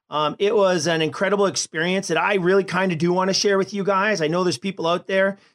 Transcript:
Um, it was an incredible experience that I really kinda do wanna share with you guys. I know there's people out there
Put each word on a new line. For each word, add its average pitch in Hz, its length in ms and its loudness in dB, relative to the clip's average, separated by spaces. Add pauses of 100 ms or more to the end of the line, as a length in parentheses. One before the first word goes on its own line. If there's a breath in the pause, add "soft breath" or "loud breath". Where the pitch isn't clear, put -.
Um, 147 300 -2
it 202 180 2
was 185 300 2
an 165 160 2
incredible 190 460 0
experience 180 640 -4
that 160 80 0
I 190 180 0
really 190 280 2
kinda 185 320 -2
do 170 160 0
wanna 185 220 0
share 196 240 0
with 190 160 -2
you 202 100 -4
guys. 196 380 0
I 151 60 0
know 175 160 0
there's 175 160 -2
people 190 260 -6
out 175 220 -2
there 196 320 0 (160 soft breath)